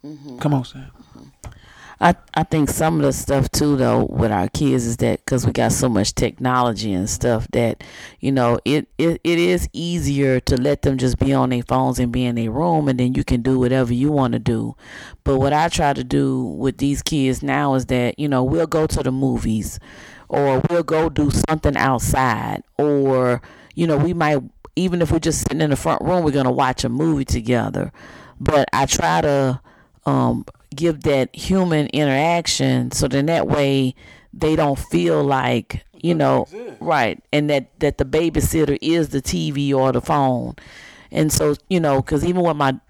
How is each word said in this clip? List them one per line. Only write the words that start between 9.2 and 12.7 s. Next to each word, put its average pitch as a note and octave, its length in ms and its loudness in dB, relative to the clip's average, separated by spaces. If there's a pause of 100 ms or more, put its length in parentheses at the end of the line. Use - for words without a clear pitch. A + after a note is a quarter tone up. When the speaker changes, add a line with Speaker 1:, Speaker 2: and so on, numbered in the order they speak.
Speaker 1:
it E3+ 160 2
is F3 320 2
easier C#3 720 0
to - 160 0
let C#3 240 0
them C3+ 160 0
just B2+ 220 0
be C3+ 140 2
on B2+ 180 2
their A#2+ 120 -2
phones C3 340 0
and B2 140 0
be B2 140 -2
in A#2+ 100 -2
their A2+ 160 -2
room, D#3 380 0